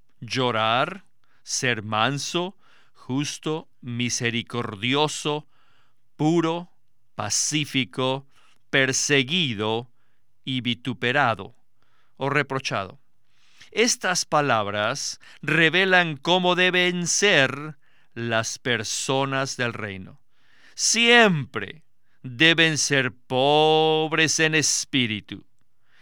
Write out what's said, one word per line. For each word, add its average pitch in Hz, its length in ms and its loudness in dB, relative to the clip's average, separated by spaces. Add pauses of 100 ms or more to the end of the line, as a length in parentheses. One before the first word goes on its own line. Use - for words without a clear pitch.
(180)
llorar, 120 840 -2 (400)
ser 117 400 -2
manso, 139 720 -2 (360)
justo, 147 760 -6 (140)
misericordioso, 120 1600 -4 (680)
puro, 165 560 0 (420)
pacífico, 131 1120 -2 (420)
perseguido 127 1200 0 (520)
y 131 160 -4
vituperado 120 960 -2 (600)
o 135 140 -4
reprochado. 131 680 -4 (720)
Estas - 540 0
palabras 113 960 0 (240)
revelan 165 720 4
cómo 180 380 2
deben 180 540 2
ser 147 680 2 (380)
las 113 460 -4
personas 135 960 -2
del 120 160 -4
reino. 98 480 -12 (560)
Siempre 202 1040 2 (400)
deben 156 560 2
ser 135 340 0
pobres 156 1300 2
en 156 160 2
espíritu 117 880 -2 (580)